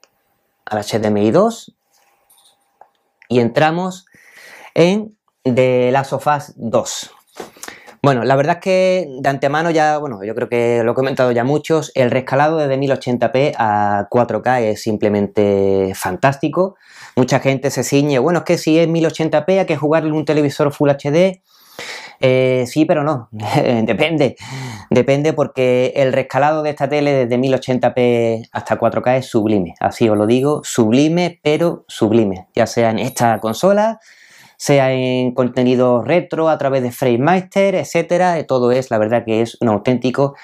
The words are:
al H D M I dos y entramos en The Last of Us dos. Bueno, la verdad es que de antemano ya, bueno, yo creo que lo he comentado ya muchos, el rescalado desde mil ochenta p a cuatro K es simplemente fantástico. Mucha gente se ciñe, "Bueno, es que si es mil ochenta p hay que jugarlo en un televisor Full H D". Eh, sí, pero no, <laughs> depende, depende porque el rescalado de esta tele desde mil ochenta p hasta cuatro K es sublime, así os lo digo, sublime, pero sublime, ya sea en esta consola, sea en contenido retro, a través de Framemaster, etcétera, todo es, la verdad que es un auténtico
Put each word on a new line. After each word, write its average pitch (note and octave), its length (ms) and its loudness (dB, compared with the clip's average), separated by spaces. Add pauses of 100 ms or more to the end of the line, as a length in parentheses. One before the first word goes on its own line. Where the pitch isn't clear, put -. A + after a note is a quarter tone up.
(640)
al G#2+ 140 -6
H G#2+ 200 -4
D G#2+ 80 -2
M G#2 160 0
I G#2+ 80 4
dos A3 460 0 (1500)
y A#2+ 100 2
entramos D#3 680 0 (680)
en G3+ 420 2 (280)
The B2+ 480 2
Last C3+ 200 -2
of C3+ 140 -4
Us D3 300 -2
dos. - 560 -4 (920)
Bueno, A#2+ 220 2
la C3+ 120 2
verdad D3+ 200 0
es E3+ 60 -20
que F#3 460 0 (120)
de C#3 80 -2
antemano D3 420 0
ya, D#3 280 2
bueno, B2 260 -8
yo A2 100 -6
creo A#2+ 140 -4
que A#2+ 360 2
lo A#2 80 2
he - 20 0
comentado C3 360 0
ya A#2+ 140 2
muchos, D3 500 -2
el B2 160 2
rescalado C#3 480 0
desde C#3 180 0
mil C#3 160 0
ochenta A#2+ 400 -2
p C#3 240 2
a G#2 540 0
cuatro A#2 320 0
K B2+ 180 0
es G#2+ 220 -2
simplemente G2+ 1120 0
fantástico. C#3+ 840 -2 (380)
Mucha B2+ 260 2
gente C3 300 -2
se B2 140 -4
ciñe, C#3+ 340 2
"Bueno, E3 220 0
es E3 40 -14
que F3 140 0
si D#3+ 200 2
es E3 100 2
mil E3 180 0
ochenta D3+ 400 -2
p F#3+ 140 2
hay F#3 60 0
que E3 100 -2
jugarlo D#3 320 0
en D#3 80 -2
un D3+ 80 -2
televisor D3 480 0
Full C#3+ 180 2
H C#3 200 -2
D". F#3 320 2 (800)
Eh, C3 460 2
sí, D3+ 180 0
pero D#3 200 0
no, C#3+ 260 -4
<laughs> A2 540 0
depende, C3+ 520 0 (540)
depende C#3 420 2
porque B2+ 600 0
el C3 180 2
rescalado C#3 500 0
de D3+ 80 -2
esta C#3+ 180 -4
tele C#3+ 240 0
desde B2 260 0
mil C3 160 2
ochenta B2 400 -2
p A#2 480 2 (100)
hasta A2+ 240 -4
cuatro A2+ 260 -2
K B2+ 140 2
es C3 100 -4
sublime, G#2 520 0
así A2+ 300 0
os G#2+ 80 2
lo G#2 100 2
digo, C3 380 0
sublime, D#3 760 0
pero D3+ 460 -2
sublime, G#2 680 0
ya A2+ 120 2
sea A#2 240 0
en A2 80 -2
esta A#2 420 0
consola, G3+ 600 0 (560)
sea C3+ 360 2
en B2+ 420 0
contenido B2 680 2
retro, D#3+ 460 0
a D3+ 100 0
través C3+ 240 -2
de A#2+ 100 -4
Framemaster, F3+ 840 0
etcétera, E3+ 720 -2
todo B2 260 0
es, B2+ 180 -2
la A2+ 80 0
verdad A2+ 260 0
que A2+ 180 0
es A#2 180 -6
un A#2+ 80 0
auténtico B2+ 760 0